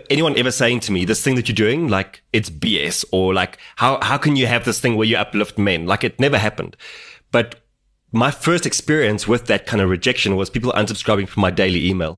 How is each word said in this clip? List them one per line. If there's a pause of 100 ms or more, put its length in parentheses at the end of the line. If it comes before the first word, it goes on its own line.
anyone
ever
saying
to
me,
"This
thing
that
you're
doing,
like, (100)
it's
B
S,"
or,
like, (180)
"How,
how
can
you
have
this
thing
where
you
uplift
men?"
Like,
it
never
happened. (540)
But (560)
my
first
experience
with
that
kind
of
rejection
was
people
unsubscribing
from
my
daily
email.